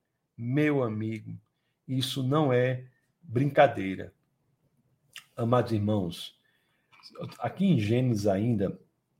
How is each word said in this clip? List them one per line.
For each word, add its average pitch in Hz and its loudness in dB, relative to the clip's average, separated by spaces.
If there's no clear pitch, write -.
Meu 139 0
amigo, 110 -6
isso 131 -4
não 135 2
é 127 0
brincadeira. 113 0
Amados 120 0
irmãos, 104 -2
aqui 147 -4
em 160 4
Gênesis 110 0
ainda, 98 0